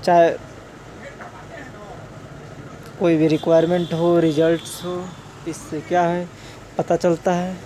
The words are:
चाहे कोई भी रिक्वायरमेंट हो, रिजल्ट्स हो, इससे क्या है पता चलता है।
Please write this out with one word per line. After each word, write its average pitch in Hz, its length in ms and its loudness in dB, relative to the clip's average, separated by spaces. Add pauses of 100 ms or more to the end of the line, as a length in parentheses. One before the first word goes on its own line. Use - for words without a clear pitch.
चाहे 170 260 6 (2750)
कोई 170 180 4
भी 156 120 4
रिक्वायरमेंट 165 640 4
हो, 170 280 4
रिजल्ट्स 160 520 2 (120)
हो, 180 100 -6 (540)
इससे 156 320 -8
क्या 175 220 2
है 175 240 0 (520)
पता 170 180 2
चलता 175 380 2
है। 180 200 -4 (120)